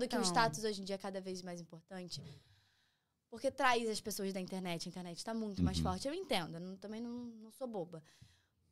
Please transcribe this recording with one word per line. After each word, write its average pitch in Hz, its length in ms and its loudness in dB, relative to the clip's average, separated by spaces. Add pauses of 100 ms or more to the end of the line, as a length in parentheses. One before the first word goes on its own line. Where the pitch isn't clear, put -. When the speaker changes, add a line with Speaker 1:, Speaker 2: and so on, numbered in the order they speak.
Speaker 1:
que - 80 0
o - 20 6
Speaker 2:
Então. 240 60 4
Speaker 1:
status 226 400 6
hoje 208 180 0
em 190 40 -6
dia 196 100 -2
é - 20 -2
cada 196 240 -4
vez 185 220 -4
mais 175 180 -6
importante, 175 580 -10 (1120)
porque 247 220 0
traz 247 360 6
as 214 140 0
pessoas 196 320 0
da 196 80 0
internet, 180 460 -2
a - 20 -6
internet 175 340 -8
tá 226 100 -4
muito 208 300 0
mais - 140 6
Speaker 3:
Uhum. 160 60 4
Speaker 1:
forte. 185 240 2
Eu 294 80 0
entendo, 196 400 0
eu 165 40 -6
não, 185 180 -8
também 214 220 -8
não, 233 120 -6
não 233 400 -10
sou 262 160 -6
boba. 170 360 -4 (680)